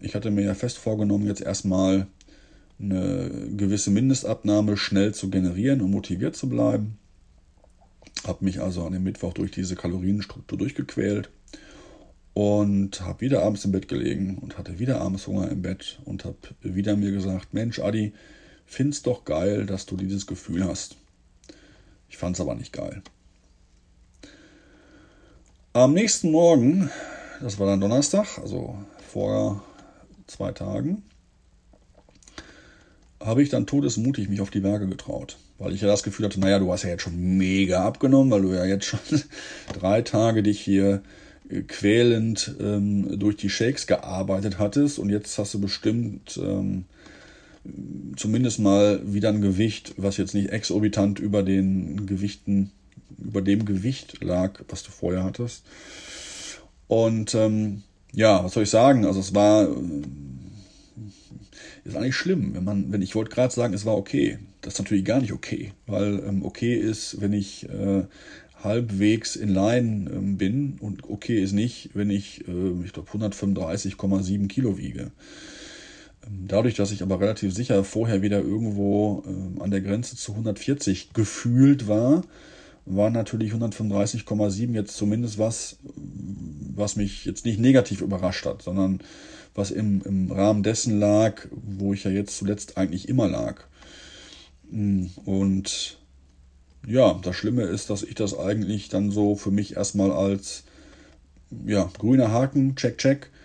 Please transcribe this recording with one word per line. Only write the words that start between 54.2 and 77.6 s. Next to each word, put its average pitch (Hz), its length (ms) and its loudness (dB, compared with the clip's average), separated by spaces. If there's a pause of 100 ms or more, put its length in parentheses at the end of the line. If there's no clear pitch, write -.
lag, 90 460 0
was - 140 -10
du - 80 -20
vorher 92 340 -2
hattest." 117 400 -8 (1200)
Und, 113 480 2
ähm, 107 480 0 (300)
ja, 104 320 6
was 92 80 -6
soll 113 100 2
ich 101 60 0
sagen? 120 360 6
Also 92 140 2
es 95 160 -4
war, 104 320 8
äh, 57 80 -2 (2000)
ist - 100 -10
eigentlich 127 200 -2
schlimm, 175 380 0
wenn 87 100 -4
man, 98 280 0
wenn, 104 100 0
ich 92 140 -4
wollte 107 160 -2
grad 123 200 2
sagen, 120 220 0
es 98 120 -4
war 110 120 2
okay. - 400 0 (240)
Das - 120 -10
ist - 60 -6
natürlich 98 260 0
gar 117 160 2
nicht 113 120 -2
okay, - 380 -8 (160)
weil, 101 400 0
ähm, 98 160 -2
okay 120 320 -2
ist, 107 460 -4
wenn 101 120 2
ich, 101 360 -4
äh, 98 340 0 (600)
halbwegs 107 720 2
in 104 140 -2
line, 107 640 2
ähm, 98 260 -2
bin 127 440 -2
und 104 280 -8
okay 104 320 -2
ist 98 120 0
nicht, 110 400 -2
wenn 104 160 -2
ich, - 380 -4
äh, 90 360 -2
ich 98 100 -12
glaub, - 180 -14
hundertfünfunddreißig 98 840 -4
Komma 98 240 0
sieben 98 280 -2
Kilo 113 280 0
wiege. 64 340 -10 (1160)
Ähm, 95 200 -10
dadurch, 110 280 2
dass 101 160 0
ich 98 100 -8
aber 95 200 0
relativ 104 320 0
sicher 104 300 2